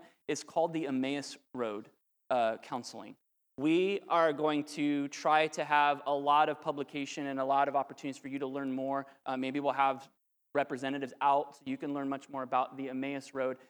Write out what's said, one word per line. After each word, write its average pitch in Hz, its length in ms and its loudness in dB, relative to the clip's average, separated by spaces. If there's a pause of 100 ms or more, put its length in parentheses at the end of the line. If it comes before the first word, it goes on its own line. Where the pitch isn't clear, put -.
(280)
is 143 160 -4
called 165 300 -2
the 160 140 -2
Emmaus 135 500 -2 (160)
Road, 113 360 -4 (400)
uh, 113 280 2
Counseling. 110 580 -10 (420)
We 175 500 4
are 165 260 6
going 151 300 2
to 143 460 -2
try 156 380 4
to 156 160 -6
have 147 440 4
a 143 60 2
lot 147 360 6
of 147 120 -4
publication 143 680 -6
and 135 120 -2
a 131 60 0
lot 139 220 4
of 139 80 -2
opportunities 135 420 -4
for - 120 -14
you 139 100 -6
to 139 80 -2
learn 135 240 -4
more. 135 340 -2 (200)
Uh, 131 120 -4
maybe 131 220 -2
we'll 139 140 2
have 135 360 0 (460)
representatives 135 680 -2
out 143 340 2
so - 100 -20
you 135 120 -4
can 143 160 -6
learn 139 160 -2
much 135 200 -4
more 135 140 -6
about 127 320 0
the 135 140 -8
Emmaus 135 460 -6
Road. 131 220 -2 (120)